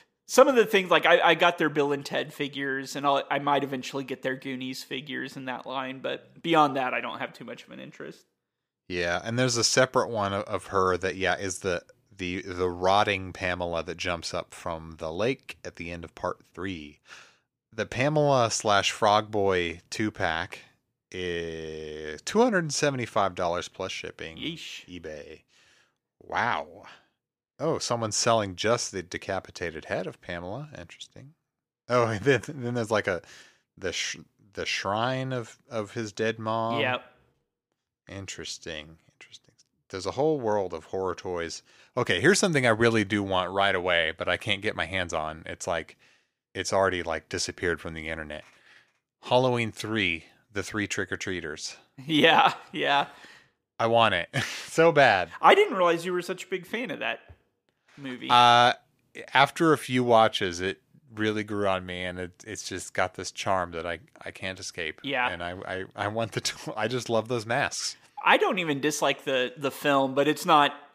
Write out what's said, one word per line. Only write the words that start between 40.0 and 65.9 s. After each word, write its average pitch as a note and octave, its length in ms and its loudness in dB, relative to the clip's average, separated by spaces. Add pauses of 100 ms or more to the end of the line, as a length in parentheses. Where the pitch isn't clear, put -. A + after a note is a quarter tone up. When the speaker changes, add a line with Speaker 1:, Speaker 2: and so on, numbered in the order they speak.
Speaker 2:
a F#2+ 60 -2
whole D3+ 280 0
world G#2 340 0
of D#2+ 120 -10
horror F#2+ 300 -2
toys. E2+ 460 -6 (340)
Okay, A2 240 2
here's D#3+ 200 6
something D#3 260 2
I A#2+ 60 6
really A2+ 320 4
do G2+ 200 0
want F#2 280 0
right G2 240 2
away, F2 420 2
but F2+ 100 -4
I F2+ 100 2
can't G2 240 -4
get G2+ 140 -2
my F2 100 -2
hands F2 280 -6
on. D#2 320 -6
It's - 220 -10
like, E2+ 300 -6 (560)
it's F#2+ 200 -4
already, F#2+ 300 2
like, D#2+ 260 -6
disappeared F2 500 -4
from E2+ 140 -12
the D#2+ 160 -10
internet. D#2 340 -10 (800)
Halloween B2 480 2
three, G2 540 -2 (260)
the G2+ 120 -6
three G2+ 240 -4
trick-or-treaters. F2+ 880 -6 (280)
Speaker 1:
Yeah, C#3+ 480 4 (180)
yeah. C#3+ 360 0 (720)
Speaker 2:
I A#2 80 2
want A2+ 280 6
it E2+ 140 -2 (220)
<laughs> - 160 -10
so E3 240 6
bad. G#2+ 380 6 (120)
Speaker 1:
I D#3+ 140 10
didn't G4 200 4
realize E3+ 300 2
you F#3 80 -4
were F3 80 -2
such F#3 240 -8
a - 20 -20
big F3+ 180 -6
fan A3 260 -8
of B2 80 -8
that A#2 200 -4 (800)
movie. C3 320 -12
Speaker 2:
Uh, A#2+ 440 8 (600)
after C#3+ 400 4
a C3+ 40 4
few B2+ 260 0
watches, G#2+ 580 4
it F#2+ 200 -4 (320)
really G#2+ 300 -2
grew G2+ 240 -2
on F#2 180 0
me, F2+ 180 -8
and F2+ 160 -8
it, F2+ 260 -10
it's G#2 220 -12
just - 260 -10
got F#2 200 0
this - 180 -10
charm F#2 400 -2
that E2 140 -8
I, E2+ 140 -6 (260)
I F#2+ 60 -10
can't F#2+ 280 -10
escape. E2 440 -10
Speaker 1:
Yeah. B2+ 260 -2
Speaker 2:
And F2 120 -6
I, F2 120 -6 (120)
I, F#2 200 -6 (100)